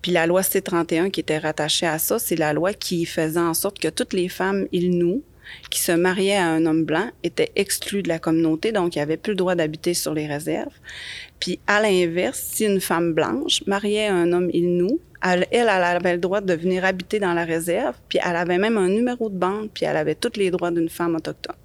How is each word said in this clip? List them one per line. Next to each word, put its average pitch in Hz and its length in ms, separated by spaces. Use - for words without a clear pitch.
Puis 180 80
la 165 160
loi 180 160
C 185 200
trente 170 280
et 165 80
un 190 120
qui 170 100
était 156 180
rattachée 156 480
à 160 140
ça, - 180
c'est 180 160
la 156 180
loi 170 200
qui 170 340
faisait 160 320
en 170 160
sorte 196 240
que - 80
toutes 233 280
les 180 140
femmes 190 440
Innu 180 500
qui - 100
se - 120
mariaient 185 440
à 180 120
un 160 180
homme 160 180
blanc 160 240
étaient - 320
exclues 196 480
de 175 60
la 165 100
communauté, 160 540
donc 175 240
ils 147 40
n'avaient 151 160
plus 214 160
le 190 40
droit 185 180
d'habiter 160 400
sur 160 200
les 151 120
réserves. 156 480
Puis - 300
à 208 120
l'inverse, 185 600
si 220 120
une 196 160
femme 170 320
blanche 160 540
mariait 208 420
un 175 240
homme 180 200
Innu, 175 460
elle, 180 280
elle, 240 100
elle 233 60
avait 175 460
le 175 40
droit 185 220
de 190 140
venir 185 300
habiter 190 360
dans 180 140
la 170 100
réserve, 170 500
puis - 160
elle 180 100
avait 175 240
même 220 180
un 185 120
numéro 233 420
de 190 60
bande, 202 360
puis - 120
elle 151 120
avait 156 200
tous - 200
les 196 140
droits 175 220
d'une 165 160
femme 170 260
autochtone. - 400